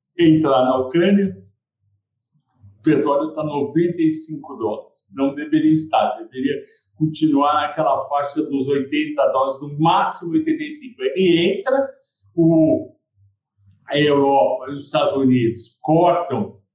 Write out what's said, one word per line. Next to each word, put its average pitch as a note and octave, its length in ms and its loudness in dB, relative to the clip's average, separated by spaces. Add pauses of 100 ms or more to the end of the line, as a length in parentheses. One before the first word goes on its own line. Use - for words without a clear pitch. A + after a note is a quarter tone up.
(180)
entrar D#3 460 4
na C3 160 2
Ucrânia, F#3+ 580 0 (1400)
o - 40 -20
petróleo D3 480 0
tá D#3 120 -8
noventa D3+ 580 -2
e D#3 100 2
cinco - 440 -12
dólares. A2 580 -8
Não C#3 200 -2
deveria D3+ 380 0
estar, - 460 0
deveria C3+ 440 -6 (340)
continuar D3+ 580 0
naquela D3 440 -2 (120)
faixa C#3+ 320 -4
dos C3+ 260 -4
oitenta C#3+ 640 0
dólares, C3+ 300 -2
no D3 180 -10
máximo E3+ 540 0
oitenta D#3 300 -2
e D3 80 -10
cinco. - 320 -18
Ele F3+ 480 2
entra, C4+ 380 -2 (460)
o, D#3+ 580 2 (920)
a C#3+ 100 -2
Europa C#3 760 2
e - 20 -10
os C#3+ 140 -12
Estados C#3+ 280 -2
Unidos B2+ 640 0
cortam E3+ 800 0 (180)